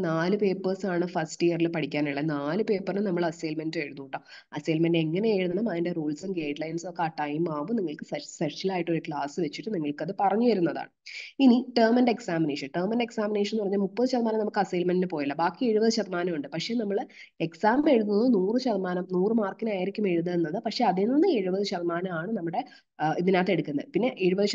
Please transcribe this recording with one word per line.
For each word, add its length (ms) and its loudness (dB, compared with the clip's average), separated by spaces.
നാല് 340 0
പേപ്പേഴ്സ് 520 0
ആണ് 200 0
ഫസ്റ്റ് 320 -2
ഇയറിൽ 300 2
പഠിക്കാനുള്ളത്. 580 -2
നാല് 360 -2
പേപ്പറിന് 360 -2
നമ്മൾ 240 0
അസൈൻമെന്റ് 540 -6
എഴുതും 280 -12
ട്ടോ. 80 -8
അസൈൻമെന്റ് 460 2
എങ്ങനെ 340 0
എഴുതണം, 340 -2
അതിന്റെ 260 -2
റൂൾസും 420 -6
ഗൈഡ് 240 -6
ലൈൻസും 280 -8
ഒക്കെ 140 -4
ആ 20 0
ടൈം 220 -2
ആവുമ്പോൾ 260 -4
നിങ്ങൾക്ക് 300 -6
സ്പെ-, 240 -8
സ്പെഷ്യൽ 400 -4
ആയിട്ട് 220 -2
ഒരു 120 -2
ക്ലാസ് 380 -6
വെച്ചിട്ട് 300 -8
നിങ്ങൾക്ക് 320 -4
അത് 120 -4
പറഞ്ഞു 320 4
തരുന്നതാണ്. 400 0
ഇനി 120 10
term 220 6
and 140 6
examination. 600 -2
term 180 0
and 120 2
examination 480 -2
എന്ന് 100 0
പറഞ്ഞാൽ 200 2
മുപ്പത് 280 0
ശതമാനം 300 0
നമുക്ക് 220 0
അസൈൻമെന്റിന് 500 0
പോയില്ല, 180 -2
ബാക്കി 280 -2
എഴുപത് 260 4
ശതമാനം 400 -2
ഉണ്ട്. 180 -6
പക്ഷെ 280 -4
നമ്മൾ 160 -2
എക്സാം 340 2
എഴുതുന്നത് 420 4
നൂറ് 300 2
ശതമാനം, 400 -2
നൂറ് 240 2
മാർക്കിനായിരിക്കും 720 -2
എഴുതുന്നത്. 540 0
പക്ഷെ 240 0
അതിൽ 220 2
നിന്ന് 260 4
എഴുപത് 340 0
ശതമാനമാണ് 640 -2
നമ്മുടെ, 240 -4
ആ, 120 2
ഇതിനകത്ത് 340 4
എടുക്കുന്നത്. 380 -2
പിന്നെ 200 0
എഴുപത് 280 2